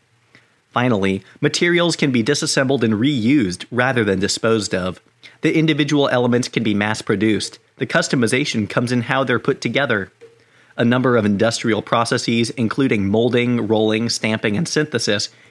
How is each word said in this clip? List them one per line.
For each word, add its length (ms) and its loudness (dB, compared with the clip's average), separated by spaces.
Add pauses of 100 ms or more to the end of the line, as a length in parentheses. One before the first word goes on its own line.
(720)
Finally, 500 0 (200)
materials 540 0
can 160 -2
be 120 2
disassembled 600 0
and 120 2
reused 720 0
rather 340 0
than 160 0
disposed 540 -2
of. 260 -4 (420)
The 160 0
individual 520 2
elements 380 2
can 160 -4
be 100 0
mass-produced. 840 -2 (180)
The 100 -6
customization 800 0
comes 220 -2
in 100 0
how 220 0
they're 160 0
put 200 -2
together. 520 -2 (640)
A 80 2
number 320 4
of 80 2
industrial 560 0
processes, 680 0
including 580 0
molding, 580 0
rolling, 420 2
stamping, 460 -2
and 120 -2
synthesis, 640 -2 (220)